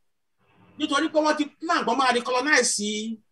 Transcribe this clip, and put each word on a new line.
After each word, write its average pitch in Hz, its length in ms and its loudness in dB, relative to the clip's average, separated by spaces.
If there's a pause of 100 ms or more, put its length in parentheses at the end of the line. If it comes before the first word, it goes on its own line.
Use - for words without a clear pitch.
(760)
Nítorí 302 320 -2
pé 302 100 2
wọ́n 302 180 2
ti 294 80 0
plan 311 400 -4
kó 233 100 0
máa 262 180 2
recolonize 240 1040 0 (140)